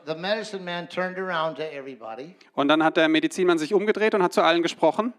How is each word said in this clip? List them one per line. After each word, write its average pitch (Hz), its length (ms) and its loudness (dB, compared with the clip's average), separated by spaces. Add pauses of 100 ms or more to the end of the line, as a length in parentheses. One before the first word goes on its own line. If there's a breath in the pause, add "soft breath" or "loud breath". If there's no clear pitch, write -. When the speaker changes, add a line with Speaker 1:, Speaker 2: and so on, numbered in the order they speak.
Speaker 1:
the 156 100 -6
medicine 196 480 -6
man 175 260 -8
turned 185 280 -4
around 165 400 -4
to 151 60 -6
everybody. 135 720 -12 (180 soft breath)
Speaker 2:
Und 139 140 0
dann 156 160 4
hat 156 140 2
der 160 100 4
Medizinmann 160 500 2
sich 156 160 -4
umgedreht 208 400 2
und 208 80 2
hat 180 120 2
zu 202 100 4
allen 170 180 4
gesprochen. 170 580 0